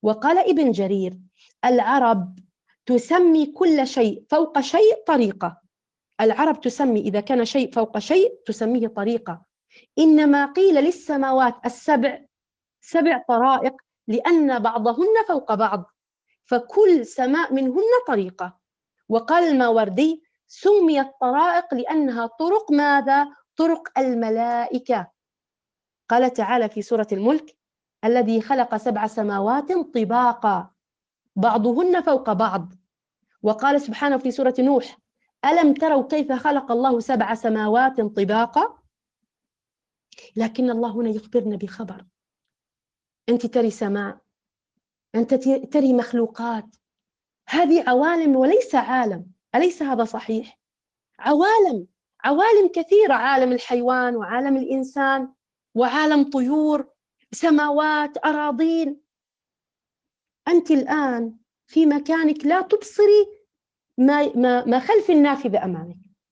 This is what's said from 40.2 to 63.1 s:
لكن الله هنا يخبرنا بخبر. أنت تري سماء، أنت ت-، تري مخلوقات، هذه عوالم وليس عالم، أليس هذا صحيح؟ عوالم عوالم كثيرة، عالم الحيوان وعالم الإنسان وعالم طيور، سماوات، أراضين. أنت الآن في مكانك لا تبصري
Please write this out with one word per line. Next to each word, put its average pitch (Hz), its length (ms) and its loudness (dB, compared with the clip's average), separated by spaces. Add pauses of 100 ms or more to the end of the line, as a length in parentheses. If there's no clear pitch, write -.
لكن 226 340 -4
الله 233 200 -4
هنا 226 200 -4
يخبرنا 214 460 -4
بخبر. 185 480 -14 (1200)
أنت 233 180 -2
تري 233 240 0
سماء، 202 480 -8 (960)
أنت 233 200 0
ت-، 269 380 -2
تري 269 200 2
مخلوقات، 233 720 -4 (840)
هذه 320 400 2
عوالم 294 480 2
وليس 339 380 2
عالم، 226 520 -2 (280)
أليس 339 280 0
هذا 254 220 -2
صحيح؟ 220 540 -10 (600)
عوالم 302 680 0 (380)
عوالم 381 500 2
كثيرة، 349 400 2
عالم 254 380 0
الحيوان 247 640 -2
وعالم 247 400 -2
الإنسان 262 760 -2 (420)
وعالم 285 560 2
طيور، 285 580 0 (440)
سماوات، 294 920 0
أراضين. 302 760 -2 (1500)
أنت 349 220 2
الآن 254 640 -2 (320)
في 320 200 2
مكانك 302 600 0
لا 349 140 2
تبصري 415 640 2 (720)